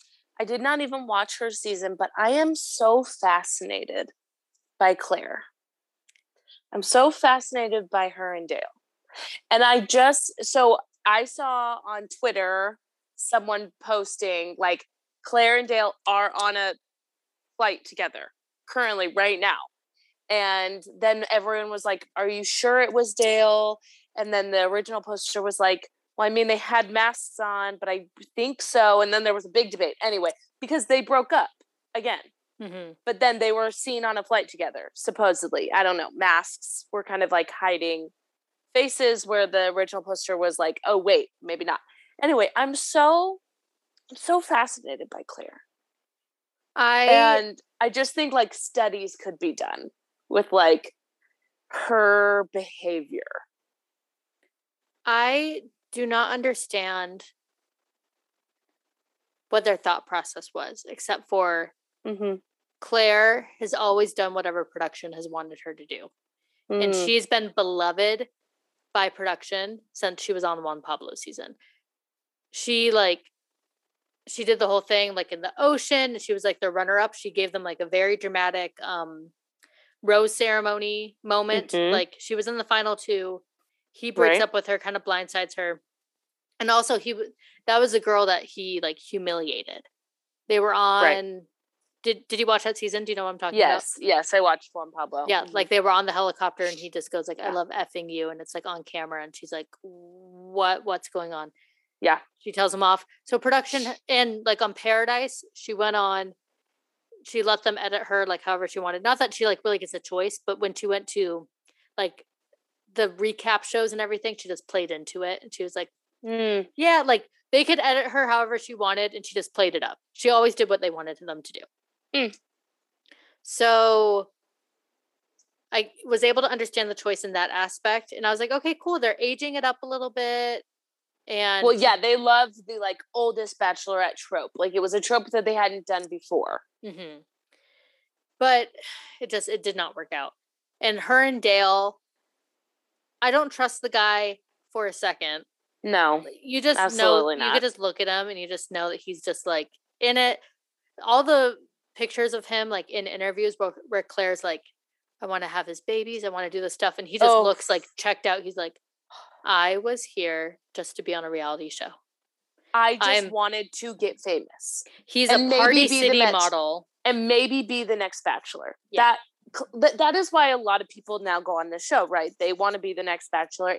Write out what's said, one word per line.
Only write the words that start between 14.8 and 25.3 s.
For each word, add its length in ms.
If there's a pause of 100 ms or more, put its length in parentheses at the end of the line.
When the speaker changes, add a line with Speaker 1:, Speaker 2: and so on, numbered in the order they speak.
Speaker 1:
Claire 340
and 80
Dale 280 (120)
are 280
on 220
a 180 (840)
flight 300
together 460 (360)
currently 400
right 320
now. 160 (720)
And 540 (160)
then 320
everyone 400
was 140
like, 320
"Are 120
you 160
sure 380
it 100
was 220
Dale?" 640 (380)
And 160
then 160
the 140
original 360
poster 400